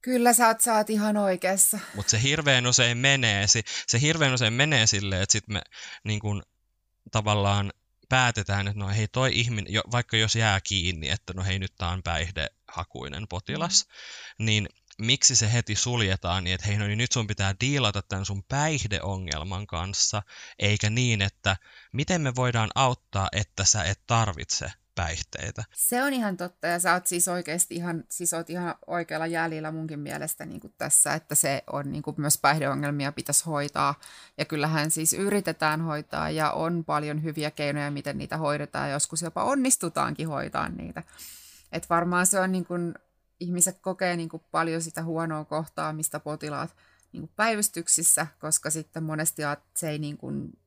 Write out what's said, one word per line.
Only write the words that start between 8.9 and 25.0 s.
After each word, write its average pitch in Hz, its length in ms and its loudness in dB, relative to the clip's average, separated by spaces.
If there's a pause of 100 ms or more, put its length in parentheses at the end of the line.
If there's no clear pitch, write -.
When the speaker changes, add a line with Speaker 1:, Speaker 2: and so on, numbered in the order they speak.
Speaker 2:
toi 127 220 2 (100)
ihminen, 113 320 -2
jo, 104 100 0 (100)
vaikka 120 240 0
jos 110 200 2
jää 107 240 4
kiinni, 87 480 -2
että 90 240 -4
no 92 120 -6
hei, 95 140 0
nyt 92 200 -6
tää 90 100 -2
on 90 140 -4
päihdehakuinen 80 1300 -6
potilas, 151 580 -2 (520)
Speaker 1:
Mm. 107 80 -4
Speaker 2:
niin 107 220 2 (300)
miksi 123 380 2
se 110 160 2
heti 117 220 0
suljetaan 95 680 0
niin, 90 100 0
että 92 120 -6
hei, 104 120 0
no 104 80 -2
niin 104 120 -2
nyt 120 140 0
sun 113 140 0
pitää 98 340 -2
diilata 123 420 0
tän 98 220 -4
sun 98 200 -6
päihdeongelman 98 1200 -4
kanssa, 98 560 -2 (360)
eikä 104 320 2
niin, 117 320 2
että 95 340 0 (360)
miten 160 280 0
me 131 140 0
voidaan 120 400 0
auttaa, 123 580 2
että 98 320 -2
sä 98 200 4
et 95 220 -2
tarvitse 104 680 0 (220)
päihteitä. 82 680 -6 (100)